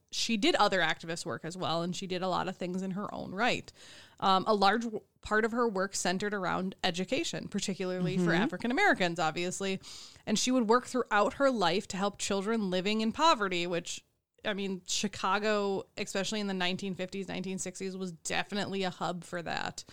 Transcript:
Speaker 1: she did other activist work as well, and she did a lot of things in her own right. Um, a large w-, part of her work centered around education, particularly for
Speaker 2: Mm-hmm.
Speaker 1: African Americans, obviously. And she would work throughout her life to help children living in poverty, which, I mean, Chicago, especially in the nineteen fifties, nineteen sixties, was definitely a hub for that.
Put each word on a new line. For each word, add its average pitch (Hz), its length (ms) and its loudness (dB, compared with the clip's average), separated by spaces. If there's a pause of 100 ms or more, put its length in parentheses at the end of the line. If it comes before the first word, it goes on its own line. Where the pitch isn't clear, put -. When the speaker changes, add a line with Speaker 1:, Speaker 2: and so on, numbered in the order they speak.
(120)
Speaker 1:
she - 260 -2
did 277 180 4
other 196 240 4
activist 165 480 -2
work 120 160 -6
as 165 120 -8
well, 170 280 -2
and 175 120 -4
she 196 120 -8
did 180 160 -4
a 190 60 0
lot 170 180 0
of 185 100 -6
things 185 240 -4
in 190 100 -4
her 196 220 -6
own - 220 -8
right. 208 360 -2 (480)
Um, 190 260 4
a 220 80 4
large 202 300 4
w-, 220 180 -6 (220)
part 214 220 2
of 226 60 0
her 240 160 2
work 190 280 -2
centered 190 380 0
around 185 500 -2
education, 185 640 -2
particularly 185 720 -2
for 180 140 4
Speaker 2:
Mm-hmm. 175 120 4
Speaker 1:
African 233 280 -2
Americans, 262 480 2
obviously. 180 600 -2 (480)
And 220 100 2
she - 140 2
would 247 180 4
work 247 160 6
throughout 220 480 2
her 277 160 4
life 196 380 2
to - 100 -6
help 202 220 -2
children 202 500 0
living 185 320 0
in 220 100 2
poverty, 208 540 4
which, 175 380 -4 (420)
I 214 80 0
mean, 190 320 -4
Chicago, 202 1040 0 (100)
especially 202 420 -2
in 202 60 -2
the 196 80 0
nineteen 185 400 0
fifties, 185 340 -6
nineteen 185 300 -4
sixties, 185 400 -8
was 185 140 -6
definitely 180 720 -2
a 180 80 -2
hub 175 320 -4
for 175 180 -8
that. - 520 -6